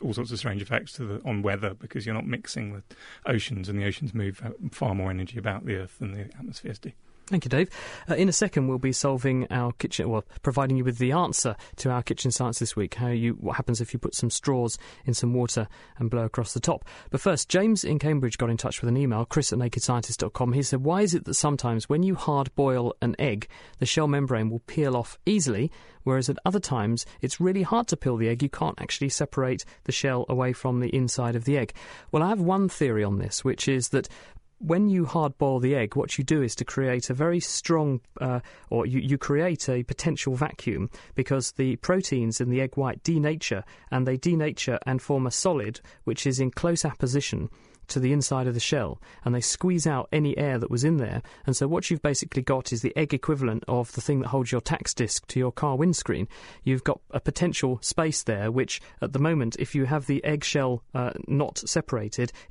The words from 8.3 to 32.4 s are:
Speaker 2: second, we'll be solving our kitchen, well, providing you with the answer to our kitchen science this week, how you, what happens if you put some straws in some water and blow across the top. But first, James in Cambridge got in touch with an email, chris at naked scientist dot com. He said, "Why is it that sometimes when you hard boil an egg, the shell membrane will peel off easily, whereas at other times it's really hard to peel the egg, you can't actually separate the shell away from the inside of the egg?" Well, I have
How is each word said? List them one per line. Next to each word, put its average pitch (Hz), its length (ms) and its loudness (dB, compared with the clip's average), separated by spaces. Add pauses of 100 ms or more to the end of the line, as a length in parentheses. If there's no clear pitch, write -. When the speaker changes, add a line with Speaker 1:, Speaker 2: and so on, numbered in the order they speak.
Speaker 2:
second, 156 340 2
we'll 131 120 0
be 131 120 2
solving 131 580 2
our 120 220 0
kitchen, - 380 -2
well, 110 160 0 (160)
providing 131 340 2
you 127 80 2
with 123 140 0
the 127 160 2
answer 147 420 2 (220)
to - 120 0
our 123 140 0
kitchen - 280 -2
science 117 280 -2
this - 160 -2
week, 101 200 -2
how 123 120 -2
you, 117 280 2
what - 200 -4
happens 117 240 0
if 120 140 -6
you 123 60 -2
put - 140 -4
some 120 160 0
straws 123 480 0 (280)
in 127 80 2
some 120 200 0
water 120 360 0 (280)
and 117 120 0
blow 117 160 0
across - 280 -2
the 123 60 -2
top. - 240 0 (280)
But - 100 0
first, 170 260 2
James 196 380 4
in 151 120 2
Cambridge 139 400 0
got 120 120 2
in 117 80 2
touch - 240 -4
with 120 80 0
an 120 80 4
email, 120 260 2
chris - 300 0
at - 60 2
naked 120 240 -2
scientist 120 360 0
dot - 140 -2
com. 123 180 0
He 139 120 2
said, 131 200 0
"Why 175 180 2
is 190 140 2
it - 80 2
that 160 120 -4
sometimes 123 520 0
when 156 160 4
you 190 120 2
hard 139 400 0
boil 127 460 2
an 120 160 2
egg, 107 300 0 (320)
the 127 60 0
shell 151 220 2
membrane 131 420 2
will 117 180 -4
peel 139 300 0
off - 280 -6
easily, 143 460 2 (320)
whereas 131 260 2
at 139 140 0
other 190 160 2
times 117 460 0 (160)
it's - 180 -4
really 185 240 2
hard 226 240 0
to 160 100 0
peel 123 200 0
the 113 100 2
egg, 120 160 0
you 139 60 2
can't - 320 -4
actually - 280 -4
separate 131 540 -2 (220)
the - 80 0
shell 127 340 0
away 127 240 2
from 123 300 0
the 123 120 -2
inside 120 440 0
of 117 80 -4
the 143 120 4
egg?" 123 160 0 (380)
Well, 151 100 4
I 170 60 2
have 208 140 2